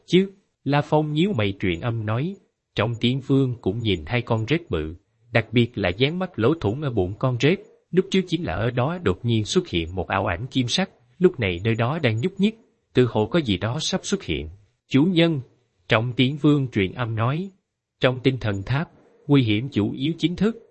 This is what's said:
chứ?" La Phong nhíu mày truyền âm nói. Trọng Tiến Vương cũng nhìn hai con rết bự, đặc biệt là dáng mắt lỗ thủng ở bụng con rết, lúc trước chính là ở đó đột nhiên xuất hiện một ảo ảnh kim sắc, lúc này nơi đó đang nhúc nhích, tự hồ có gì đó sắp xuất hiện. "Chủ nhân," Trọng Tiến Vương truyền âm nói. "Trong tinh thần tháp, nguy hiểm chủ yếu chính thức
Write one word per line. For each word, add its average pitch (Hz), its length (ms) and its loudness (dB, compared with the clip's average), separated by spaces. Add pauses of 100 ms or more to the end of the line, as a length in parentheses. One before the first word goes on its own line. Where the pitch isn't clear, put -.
chứ?" 190 260 4 (320)
La 143 180 2
Phong 151 320 0
nhíu 185 200 2
mày 104 260 0
truyền 87 220 0
âm 117 240 -4
nói. 135 300 -4 (400)
Trọng 120 240 0
Tiến 127 280 0
Vương 135 340 2
cũng 98 180 -2
nhìn 95 260 0
hai 120 160 -2
con 113 280 -2
rết 170 200 -2
bự, 80 260 -4 (360)
đặc 117 200 0
biệt 117 260 2
là 95 120 0
dáng 135 300 0
mắt 185 200 -6
lỗ 120 140 4
thủng 135 280 -2
ở 143 80 -4
bụng 98 300 -2
con 127 200 0
rết, 160 200 2 (320)
lúc 180 200 2
trước 190 160 2
chính 165 160 -2
là 82 100 -4
ở 110 180 -2
đó 131 320 -2
đột 95 220 -2
nhiên 113 200 2
xuất - 220 0
hiện 85 280 -4
một 87 120 -4
ảo 98 180 -2
ảnh 101 220 -4
kim 127 200 -2
sắc, 185 220 -2 (280)
lúc 180 220 4
này 90 240 0
nơi 113 120 2
đó 123 240 -2
đang 113 220 0
nhúc 185 180 -4
nhích, 220 200 0 (340)
tự 127 160 4
hồ 107 160 2
có 175 140 0
gì 110 180 0
đó 117 240 -4
sắp - 220 -4
xuất - 200 -4
hiện. 78 260 -6 (380)
"Chủ 135 160 4
nhân," 170 380 2 (460)
Trọng 117 260 2
Tiến 131 240 2
Vương 147 300 2
truyền 95 260 0
âm 113 220 -4
nói. 143 340 -2 (500)
"Trong 127 200 2
tinh 127 180 0
thần 101 260 -4
tháp, 139 260 -2 (380)
nguy 139 160 6
hiểm 113 260 0
chủ 107 220 0
yếu 147 260 -4
chính 170 180 0
thức 220 220 0 (140)